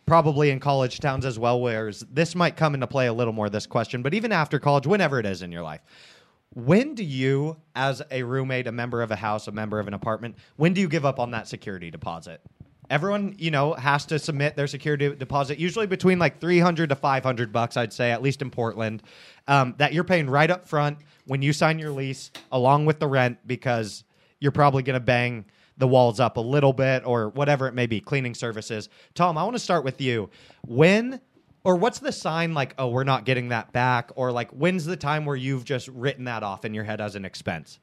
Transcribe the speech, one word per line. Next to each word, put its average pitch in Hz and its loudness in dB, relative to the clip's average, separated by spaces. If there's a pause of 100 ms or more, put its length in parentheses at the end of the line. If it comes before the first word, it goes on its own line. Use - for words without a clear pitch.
probably 151 6
in 131 -2
college 135 0
towns 135 -2
as 120 -4
well, 120 2
whereas 110 -4
this 165 0
might 170 2
come 151 2
into 127 -2
play 131 0
a 117 0
little 113 0
more, 104 -2
this 104 -4
question, 123 -4
but 143 -2
even 226 -2
after 151 0
college, 143 2
whenever 160 2
it 107 -2
is 92 -4
in 87 -10
your 85 -10
life, 78 -10 (760)
when 196 2
do 226 -8
you, 139 -2 (180)
as 135 -2
a 131 -4
roommate, 127 -2
a 113 -6
member 120 -4
of 110 -4
a 107 -2
house, 107 -4
a 104 -12
member 107 -4
of 98 -4
an 101 -6
apartment, 110 -6 (200)
when 170 2
do 196 0
you 185 0
give 147 -2
up 135 0
on 120 -2
that 110 -8
security 92 -10
deposit? 82 -12 (500)
Everyone, 196 0
you 160 -2
know, 147 2
has 143 2
to 156 -2
submit 147 -2
their 143 -2
security 143 -2
deposit, 135 -2
usually 180 -2
between, 185 2
like, 165 2
three 175 4
hundred 165 4
to 139 4
five 135 0
hundred 117 -2
bucks, 120 0
I'd 117 -2
say, 120 0
at 117 0
least 135 0
in - -6
Portland, 110 -4 (460)
um, 135 4
that 143 2
you're 175 0
paying 170 0
right 147 4
up 180 -4
front 147 -2 (280)
when 135 -2
you 147 2
sign 160 2
your 151 -8
lease, 135 -8 (200)
along 139 4
with 151 2
the 156 0
rent, 127 2
because 117 -4 (360)
you're 139 0
probably 143 4
gonna 127 -2
bang 120 0 (320)
the 131 4
walls 123 6
up 117 2
a 120 -4
little 135 4
bit 131 2
or 117 0
whatever 143 2
it 117 -4
may 123 0
be, 113 -2
cleaning 127 -4
services. 110 -8 (240)
Tom, 175 2
I 165 0
wanna 240 -4
start 165 0
with 135 -6
you. 117 0 (380)
When, 202 4 (440)
or 185 4
what's 233 0
the 277 -4
sign, 165 -2
like, 139 -2
"Oh, 131 -2
we're 127 0
not 131 2
getting 123 0
that 117 -4
back," 123 2
or, 127 0
like, 120 -4
when's 170 -2
the 170 -6
time 151 -2
where 143 -2
you've 131 -4
just 127 -6
written 127 -6
that 117 -6
off 101 -6
in 107 -6
your 107 -4
head 107 -6
as 104 -6
an 98 -8
expense? 87 -10